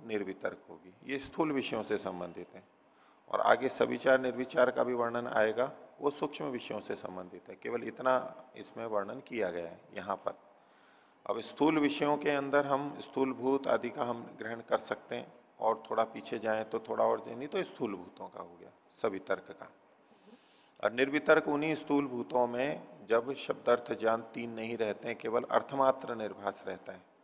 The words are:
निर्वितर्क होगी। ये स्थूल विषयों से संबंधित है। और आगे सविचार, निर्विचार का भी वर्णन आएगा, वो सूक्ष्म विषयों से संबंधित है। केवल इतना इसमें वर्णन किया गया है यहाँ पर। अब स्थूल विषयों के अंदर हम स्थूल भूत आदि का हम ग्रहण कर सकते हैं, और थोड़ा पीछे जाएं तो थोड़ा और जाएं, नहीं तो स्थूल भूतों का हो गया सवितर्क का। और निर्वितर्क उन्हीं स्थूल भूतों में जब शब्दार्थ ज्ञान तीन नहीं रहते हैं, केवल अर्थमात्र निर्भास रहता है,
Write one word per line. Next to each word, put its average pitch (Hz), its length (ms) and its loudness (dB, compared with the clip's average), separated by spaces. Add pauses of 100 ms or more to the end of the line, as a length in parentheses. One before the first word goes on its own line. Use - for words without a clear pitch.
निर्वितर्क 95 640 -4
होगी। 92 420 -16
ये 135 80 -4
स्थूल 151 320 -2
विषयों 123 320 -2
से 104 140 -2
संबंधित 90 580 -8
है। 95 80 -20 (680)
और 101 120 0
आगे 117 280 6
सविचार, 123 500 4
निर्विचार 127 520 2
का 127 120 2
भी 123 100 2
वर्णन 120 340 -2
आएगा, 113 440 2 (300)
वो 143 80 2
सूक्ष्म 151 360 -4
विषयों 117 340 -6
से - 160 -6
संबंधित 92 540 -10
है। 98 60 -14
केवल 117 280 -4
इतना 123 600 0 (100)
इसमें 113 300 -10
वर्णन 107 340 -2
किया 113 300 -2
गया 85 200 -4
है - 120 -16 (140)
यहाँ 98 200 -4
पर। - 220 -4 (920)
अब 107 100 -2
स्थूल 156 400 2
विषयों 147 380 2
के 147 120 0
अंदर 139 360 2
हम 143 360 -2
स्थूल 131 320 0
भूत 135 340 2
आदि 117 220 2
का 127 140 -6
हम 117 340 -6
ग्रहण 113 240 -8
कर 117 160 2
सकते - 380 -6
हैं, 120 180 -10 (260)
और 110 320 2
थोड़ा 113 120 4
पीछे 113 360 -6
जाएं 110 260 0
तो 113 140 -4
थोड़ा 113 260 0
और 113 140 4
जाएं, 117 160 -10
नहीं 131 120 -8
तो 185 160 -2
स्थूल 110 320 -4
भूतों 92 320 -12
का - 140 -14
हो 87 180 -16
गया - 100 -20 (320)
सवितर्क 95 500 -2
का। - 180 -16 (1120)
और 107 80 2
निर्वितर्क 143 560 4
उन्हीं 151 280 0
स्थूल 143 320 0
भूतों 123 400 0
में 139 400 -2 (200)
जब 117 260 4
शब्दार्थ - 640 0
ज्ञान 113 220 4
तीन 117 280 -8
नहीं 113 280 -4
रहते 107 300 -2
हैं, 117 100 -4
केवल 113 260 0
अर्थमात्र 131 720 2
निर्भास 101 520 -6
रहता 95 260 -10
है, 92 80 -18 (220)